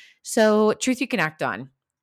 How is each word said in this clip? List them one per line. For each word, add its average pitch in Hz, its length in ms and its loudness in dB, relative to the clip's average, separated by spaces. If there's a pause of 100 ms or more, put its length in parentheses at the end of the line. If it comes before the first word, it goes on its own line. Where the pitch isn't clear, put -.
(240)
So, 214 500 2
truth 247 260 -4
you 262 80 -4
can 208 140 -2
act 156 200 -4
on. 127 280 -6 (340)